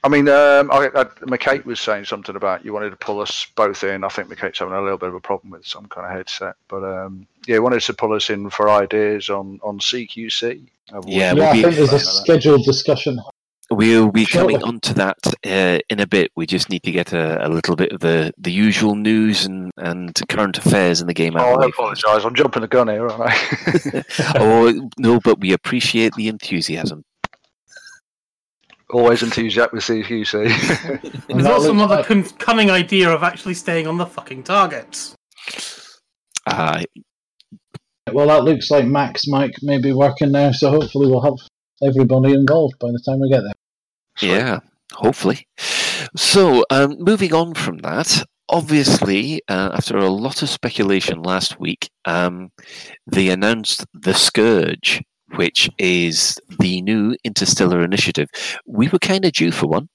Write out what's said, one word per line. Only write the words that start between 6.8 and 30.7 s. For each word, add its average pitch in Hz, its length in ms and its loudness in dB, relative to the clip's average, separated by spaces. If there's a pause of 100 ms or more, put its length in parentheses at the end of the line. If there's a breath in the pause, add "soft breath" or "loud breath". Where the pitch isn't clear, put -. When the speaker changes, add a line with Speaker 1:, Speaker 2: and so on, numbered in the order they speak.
Speaker 1:
um, 95 440 -12 (200)
yeah, 120 80 2
he 110 40 6
wanted 120 220 2
to - 120 -6
pull 107 200 -2
us 104 160 -4
in 101 200 -6
for 104 200 0
ideas 104 600 0
on, 98 340 -8
on 101 160 -10
C 120 280 -6
Q 113 220 -14
C. 120 340 -6 (280)
I've 98 160 -14
Speaker 2:
Yeah, 92 240 0
Speaker 1:
always 90 40 2
Speaker 2:
we'll 156 80 4
Speaker 3:
Yeah, 156 60 4
I 147 40 6
Speaker 2:
be - 80 6
Speaker 3:
think 170 140 4
there's 147 140 4
a - 20 4
Speaker 1:
been 143 40 4
a 139 40 4
fan - 100 -2
of - 60 -2
that. - 60 0
Speaker 3:
scheduled 147 440 4
discussion. 131 540 0 (520)
Speaker 2:
We'll 110 400 6
be 110 140 2
coming 175 340 2
Speaker 3:
Shortly. - 140 -4
Speaker 2:
on 113 80 -12
to - 140 -4
that, 95 220 0 (300)
uh, 92 320 2 (100)
in 104 120 -2
a 101 40 2
bit. 92 300 2
We 82 100 -4
just - 240 -4
need 90 140 -6
to 90 80 -4
get 87 220 -4
a, 80 340 -2
a - 20 -2
little 82 280 -2
bit 92 160 0
of - 80 -12
the, 82 360 0
the 87 140 -6
usual 104 440 2
news 107 500 0
and, 92 320 -10
and 87 360 -8 (140)
current 98 300 -2
affairs 90 420 2
in 85 80 -6
the 87 60 -4
game 82 240 0
out 101 100 2
Speaker 1:
Oh, 123 60 4
Speaker 2:
of 131 60 2
the 135 40 4
Speaker 1:
I - 40 4
Speaker 2:
way 120 40 0
first. 107 320 -6
Speaker 1:
apologise. 107 220 2
I'm 120 100 -4
jumping 131 260 0
the 110 60 -8
gun 120 220 2
here, 107 180 -2
aren't 113 240 -6
I? - 720 -2 (160)
<laughs> 151 160 -2
Speaker 2:
Oh, 113 540 4 (100)
no, 120 220 4
but 107 180 2
we 95 140 2
appreciate 113 600 0
the 110 120 -4
enthusiasm. 87 760 -6 (1900 loud breath)
Speaker 1:
Always 120 340 4
enthusiastic 113 500 0
with 110 120 -6
C 110 180 -2
Q 110 220 -6
C. 107 120 -4
<laughs> 104 60 0
Speaker 3:
And 113 60 2
Speaker 4:
There's 131 960 -4